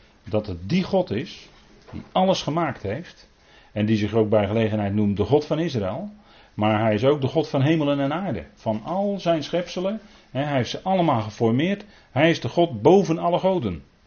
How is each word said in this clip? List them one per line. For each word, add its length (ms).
dat 220
het 220
die 140
God 280
is, 380
die 100
alles 300
gemaakt 400
heeft. 460
En 140
die 100
zich 180
ook 140
bij 180
gelegenheid 480
noemt 220
de 80
God 220
van 120
Israël. 520
Maar 260
hij 140
is 100
ook 160
de 60
God 220
van 140
hemelen 380
en 120
aarde. 320
Van 300
al 360
zijn 220
schepselen. 580
Hè, 120
hij 140
heeft 140
ze 120
allemaal 400
geformeerd. 640
Hij 200
is 100
de 80
God 340
boven 360
alle 200
goden. 440